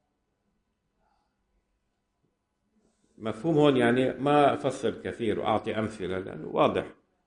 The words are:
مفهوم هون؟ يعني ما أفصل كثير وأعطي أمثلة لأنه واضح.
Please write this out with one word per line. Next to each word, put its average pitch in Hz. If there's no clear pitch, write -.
مفهوم 147
هون؟ 147
يعني 123
ما 143
أفصل 113
كثير 101
وأعطي 107
أمثلة 95
لأنه 123
واضح. 98